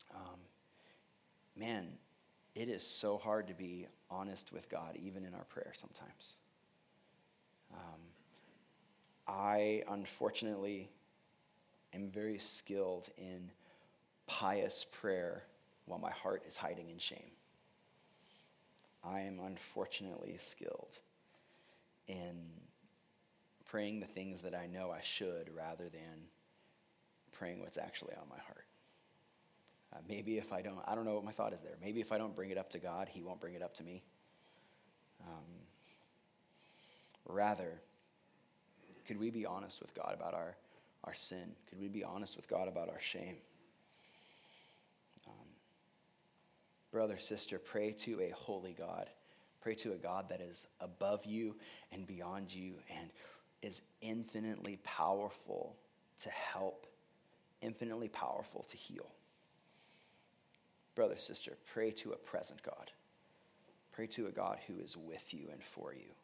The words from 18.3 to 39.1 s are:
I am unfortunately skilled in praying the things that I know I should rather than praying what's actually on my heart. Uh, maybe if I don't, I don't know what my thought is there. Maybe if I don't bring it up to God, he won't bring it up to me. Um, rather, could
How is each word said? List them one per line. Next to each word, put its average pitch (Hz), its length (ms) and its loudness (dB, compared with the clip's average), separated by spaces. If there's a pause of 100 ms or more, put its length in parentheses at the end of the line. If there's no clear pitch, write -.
I 95 160 0
am 95 180 -2
unfortunately 92 1000 -2
skilled - 600 0 (1120)
in 87 260 -2 (1300)
praying 107 360 2
the 95 60 -4
things 95 340 -4
that 90 160 -2
I 87 100 -2
know 92 240 -2
I 80 120 -2
should 85 540 0
rather 82 280 -4
than 80 420 -10 (1120)
praying 90 220 -2
what's - 180 -6
actually - 360 -4
on - 140 -10
my - 100 -12
heart. - 260 -14 (1300)
Uh, 76 40 -10 (100)
maybe 107 280 2
if 107 160 0
I 92 80 2
don't, 95 260 -4
I 104 80 4
don't 113 100 2
know 107 100 4
what 104 100 2
my 107 80 -4
thought 110 200 2
is 87 80 -4
there. 78 200 -8
Maybe 104 200 0
if 107 120 2
I 110 60 8
don't 107 180 0
bring 95 140 0
it 95 80 2
up 92 120 -2
to 90 80 -4
God, 90 300 0
he 90 140 -8
won't 87 180 -4
bring 87 140 -4
it 87 80 -4
up 87 140 -2
to 82 80 -8
me. 90 180 -8 (1200)
Um, 82 220 -10 (1800)
rather, 92 540 4 (1300)
could 107 120 0